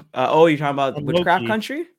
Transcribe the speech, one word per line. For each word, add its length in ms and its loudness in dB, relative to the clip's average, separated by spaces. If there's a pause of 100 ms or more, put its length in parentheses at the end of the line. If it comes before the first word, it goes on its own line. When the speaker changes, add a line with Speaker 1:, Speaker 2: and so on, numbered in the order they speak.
(140)
Speaker 1:
uh, 160 0
oh, 160 6
you're 120 2
talking 160 -4
about 220 -2
Speaker 2:
On 80 -8
Speaker 1:
Witchcraft 380 0
Speaker 2:
Loki. 40 -6
Speaker 1:
Country? 400 -4 (120)